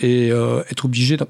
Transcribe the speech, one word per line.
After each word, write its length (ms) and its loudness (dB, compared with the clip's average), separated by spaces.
et, 320 2
euh, 400 0
être 140 -4
obligé, 300 2
de, 140 -2